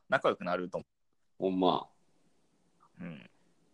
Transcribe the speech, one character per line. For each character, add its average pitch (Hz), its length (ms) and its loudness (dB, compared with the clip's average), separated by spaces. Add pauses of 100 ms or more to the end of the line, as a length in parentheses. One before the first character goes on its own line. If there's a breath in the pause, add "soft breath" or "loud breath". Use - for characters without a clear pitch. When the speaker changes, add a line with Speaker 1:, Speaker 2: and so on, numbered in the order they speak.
Speaker 1:
仲 139 220 2
良 110 80 0
く 98 80 -12
な 87 100 0
る 90 140 -4
と 87 80 -6
思 78 80 -10 (540)
う。 92 40 -6
Speaker 2:
ほ 95 60 4
ん 92 100 0
ま。 87 300 2 (1120)
Speaker 1:
う - 20 -12
ん。 82 260 -14 (440)